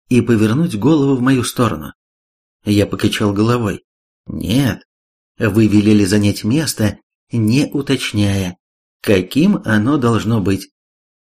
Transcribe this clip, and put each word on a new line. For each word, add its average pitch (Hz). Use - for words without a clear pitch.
и 120
повернуть 117
голову 139
в 120
мою 123
сторону. 87
Я 104
покачал 104
головой. 110
«Нет, -
вы 110
велели 104
занять 101
место, 110
не 120
уточняя, 101
каким 123
оно 113
должно 113
быть, 98